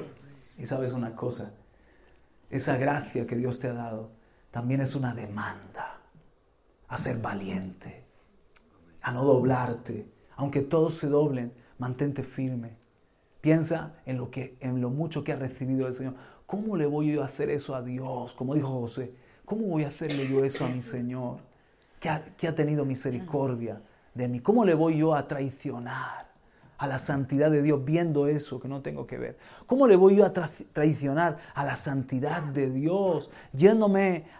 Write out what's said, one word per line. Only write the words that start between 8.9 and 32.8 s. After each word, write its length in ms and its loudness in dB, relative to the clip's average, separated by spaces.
a 80 -4
no 120 -2
doblarte. 840 2
Aunque 260 -2
todos 340 2
se 120 -6
doblen, 460 0
mantente 460 -4
firme. 520 -6
Piensa 580 2
en 100 -4
lo 140 -6
que, 300 -10
en 200 -2
lo 80 -2
mucho 340 -4
que 100 -4
has 60 -6
recibido 460 -2
del 80 -4
Señor. 220 -8
"¿Cómo 280 -4
le 120 2
voy 240 0
yo 100 0
a 40 -2
hacer 260 -4
eso 240 -4
a 80 -6
Dios?", 500 -8
como 220 -4
dijo 140 0
José. 440 -6
"¿Cómo 220 -4
voy 160 0
a 60 -4
hacerle 400 -4
yo 160 4
eso 180 -4
a 60 -2
mi 120 -4
Señor, 580 -8
que 80 -8
ha, 160 -4
que 100 -4
ha 80 -4
tenido 300 2
misericordia 960 -4
de 160 -4
mí? 100 -4
¿Cómo 240 4
le 100 6
voy 240 4
yo 160 4
a 140 0
traicionar 960 -6
a 100 -4
la 100 -2
santidad 540 2
de 100 4
Dios 240 2
viendo 420 2
eso 320 -2
que 80 -10
no 140 -8
tengo 240 -8
que 120 -12
ver? 200 -8
¿Cómo 200 6
le 80 12
voy 200 10
yo 100 10
a 80 2
tra-, 160 -2
traicionar 640 2
a 100 -4
la 120 -4
santidad 640 -4
de 280 -2
Dios 600 0